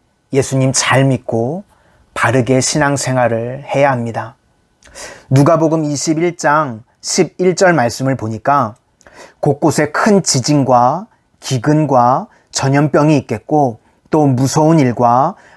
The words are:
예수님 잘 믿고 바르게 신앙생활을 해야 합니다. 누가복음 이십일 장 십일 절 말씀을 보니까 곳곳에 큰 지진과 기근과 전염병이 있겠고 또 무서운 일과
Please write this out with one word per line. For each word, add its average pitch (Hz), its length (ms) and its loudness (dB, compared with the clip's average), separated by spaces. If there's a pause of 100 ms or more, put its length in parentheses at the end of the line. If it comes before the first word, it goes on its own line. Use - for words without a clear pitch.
(320)
예수님 135 420 0
잘 131 320 2
믿고 131 580 -4 (500)
바르게 127 480 0
신앙생활을 131 1000 -2 (100)
해야 139 180 2
합니다. 117 440 -6 (920)
누가복음 156 560 2
이십일 160 520 -2
장 143 460 -2 (180)
십일 180 540 -2
절 180 180 2
말씀을 131 420 -2
보니까 113 600 -2 (640)
곳곳에 147 520 0
큰 202 320 2
지진과 131 840 0 (320)
기근과 135 880 0 (240)
전염병이 147 680 2
있겠고 123 600 -4 (300)
또 151 160 2
무서운 139 540 2
일과 127 560 2 (220)